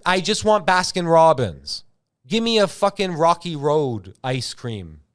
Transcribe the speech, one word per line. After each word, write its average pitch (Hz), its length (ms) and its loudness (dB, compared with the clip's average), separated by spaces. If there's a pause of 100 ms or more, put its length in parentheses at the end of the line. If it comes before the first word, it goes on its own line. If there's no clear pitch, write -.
I 185 140 2
just 190 240 -4
want 208 240 2
Baskin 180 420 0
Robbins. 127 760 2 (420)
Give 214 160 0
me 226 160 2
a 196 80 4
fucking 196 460 -2
Rocky 165 420 0
Road 139 680 -2
ice 127 320 -6
cream, 92 460 -12 (160)